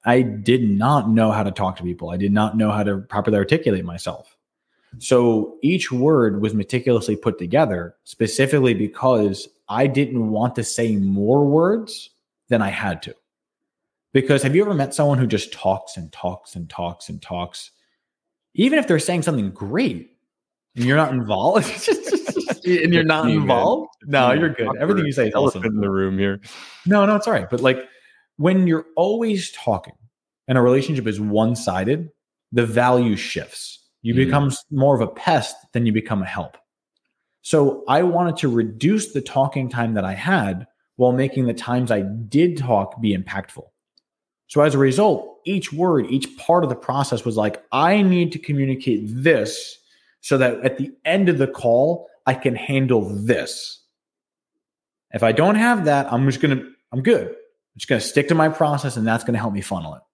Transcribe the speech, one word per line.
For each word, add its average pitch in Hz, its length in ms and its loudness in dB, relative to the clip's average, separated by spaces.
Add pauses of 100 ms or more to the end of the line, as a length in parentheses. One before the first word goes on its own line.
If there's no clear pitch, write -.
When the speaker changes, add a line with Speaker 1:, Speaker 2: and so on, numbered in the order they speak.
Speaker 1:
I 123 180 4
did 113 460 0
not 110 400 2
know 110 220 4
how 104 140 0
to 98 80 -2
talk 92 240 -4
to 87 60 -14
people. 87 280 -8
I 87 60 -6
did 101 160 0
not 107 240 2
know 107 160 2
how 107 100 -2
to 101 160 -2
properly 104 400 -2
articulate 101 460 0
myself. - 520 -12 (640)
So 117 640 2
each 160 300 0
word 123 500 2
was 107 100 0
meticulously 110 640 0
put 104 240 -4
together 90 640 -2
specifically 131 720 2
because 104 720 0 (220)
I 117 180 0
didn't 123 440 0
want 113 260 -2
to 113 80 -4
say 113 320 -2
more 101 500 2
words 180 640 0 (380)
than 120 120 2
I 98 100 -2
had 95 320 -6
to. - 120 -16 (1000)
Because 135 300 2
have 135 140 0
you 196 60 4
ever 208 120 -2
met 139 180 -2
someone 143 260 2
who 123 100 2
just 104 240 -4
talks - 440 -4
and 82 160 -14
talks - 440 -10
and 170 120 -12
talks 87 400 -10
and - 140 -14
talks? - 480 -12 (840)
Even 269 260 2
if - 80 -4
they're 165 100 4
saying 175 240 -2
something 113 280 -2
great 101 600 -6 (640)
and 123 100 -4
you're 135 120 4
not 147 160 2
involved, 123 760 0
<laughs> - 760 -4
and 175 280 2
you're 165 120 4
not 156 220 0
Speaker 2:
Hey, - 80 2
man. 104 80 0
Speaker 1:
involved, 165 500 0 (140)
no, 131 260 4
Speaker 2:
Yeah. 151 80 2
Speaker 1:
you're 165 80 2
good. 123 320 -4
Everything 165 260 0
you 143 60 -2
say 123 160 2
is 107 80 -4
Speaker 2:
Elephant 123 300 0
Speaker 1:
awesome. 107 100 -2
Speaker 2:
in 104 40 -2
the 101 100 0
room 95 280 0
here. 98 220 0 (440)
Speaker 1:
No, 202 220 4
no, 214 80 4
it's 208 140 -2
all 226 40 0
right. 98 160 -2
But, 123 120 -2
like, 131 180 2 (600)
when 185 280 2
you're 160 200 0 (100)
always 208 560 0
talking - 420 -6 (540)
and 131 100 2
a - 20 6
relationship 127 460 2
is 104 140 -4
one-sided, 110 880 -2 (400)
the 117 160 2
value 120 480 2
shifts. - 600 -10 (260)
You 117 120 -2
Speaker 2:
Mm. 131 100 4
Speaker 1:
become 143 220 2
s-, 131 240 -4
more 139 240 2
of 117 80 2
a 104 40 0
pest - 480 -2 (180)
than 120 120 -2
you 110 80 2
become 107 300 -2
a 90 40 -6
help. 90 300 -10 (840)
So 143 440 2
I 143 160 2
wanted 175 360 0
to 147 100 0
reduce 117 640 0
the 139 80 -4
talking 135 480 -2
time 117 240 -4
that 98 140 -2
I 95 80 -6
had 101 520 -2 (300)
while 123 160 4
making 135 320 0
the 117 100 0
times 123 360 -4
I 104 100 2
did 117 560 0
talk 113 460 0
be 104 120 2
impactful. 95 500 -8 (840)
So 147 160 2
as 147 120 4
a 139 40 2
result, 139 680 2
each 190 280 -4
word, 156 380 0
each 135 280 -4
part 170 260 2
of 131 60 -2
the 120 60 -4
process 127 500 -2
was 110 100 -2
like, 104 260 -2 (100)
I 170 280 4
need 175 320 2
to 156 60 -10
communicate 131 680 -2
this 127 720 -2 (420)
so - 180 0
that 123 260 2
at 131 140 -2
the 143 120 -6 (140)
end 180 240 2
of 160 100 2
the 135 80 2
call, 135 600 0 (180)
I 131 80 2
can 127 200 -2
handle 127 540 0
this. 101 680 -4 (1300)
If 110 100 -2
I 113 100 4
don't 185 240 4
have 220 300 2
that, 139 260 2
I'm 127 140 2
just 131 140 0
gonna, 139 220 2 (300)
I'm 131 100 -4
good. 220 260 2
I'm - 60 -12 (420)
just - 120 -14
gonna 131 120 2
stick - 280 0
to 165 60 2
my 156 140 4
process, 147 480 -2
and 110 100 0
that's 113 180 0
gonna 117 140 0
help 107 140 -4
me 101 80 -4
funnel 80 340 -8
it. 64 80 -20 (120)